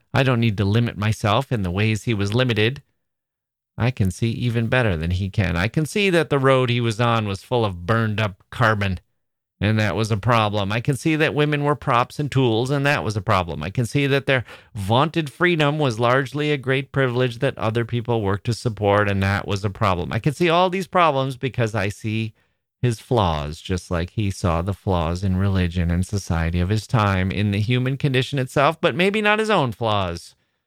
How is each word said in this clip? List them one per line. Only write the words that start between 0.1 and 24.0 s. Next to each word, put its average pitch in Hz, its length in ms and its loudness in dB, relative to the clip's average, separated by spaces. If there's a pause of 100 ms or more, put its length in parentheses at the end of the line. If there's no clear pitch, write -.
I 127 100 2
don't 127 180 2
need 117 180 2
to 104 60 2
limit 110 340 0
myself 107 540 0
in 110 100 -2
the 90 80 -2
ways 104 340 0
he 120 100 0
was 101 200 -2
limited. 123 480 0 (960)
I 113 120 2
can 98 200 0
see 117 220 -2
even 117 340 -2
better 113 300 2
than 82 160 -2
he 92 180 -2
can. 87 260 0
I 87 120 0
can 156 180 -2
see 202 240 0
that 165 180 2
the 143 100 0
road 131 300 4
he 120 120 0
was 113 200 -2
on 117 260 2
was 98 160 -6
full 120 220 0
of 87 220 -4
burned 110 340 0
up 104 300 -4
carbon, 101 500 2 (580)
and 107 200 2
that 104 180 0
was 107 140 -2
a 110 60 0
problem. 104 560 0
I 117 80 -2
can 135 160 -2
see 156 200 0
that 147 180 0
women 147 300 0
were 143 120 0
props 123 420 0
and 147 120 -4
tools, 123 400 2
and 143 140 0
that 139 200 0
was 107 120 -2
a 104 60 -4
problem. 85 400 0
I 80 80 -6
can 117 160 -2
see 143 200 0
that 135 200 0
their 131 180 2 (300)
vaunted 131 580 0
freedom 156 460 0
was 127 220 0
largely 135 500 0
a 147 80 0
great 131 340 -4
privilege 127 460 0
that 135 180 -2
other 113 280 -2
people 113 360 -2
worked 98 260 -2
to 120 60 0
support, 104 560 2
and 98 140 0
that 98 240 0
was 98 180 -4
a 104 60 -2
problem. 87 420 0
I 107 60 -2
can 143 160 0
see 175 160 0
all 180 180 4
these 180 200 -4
problems 139 480 2
because 117 380 -2
I 101 140 0
see 110 460 -4 (480)
his 120 180 0
flaws, 80 600 0
just - 300 -4
like 87 200 -2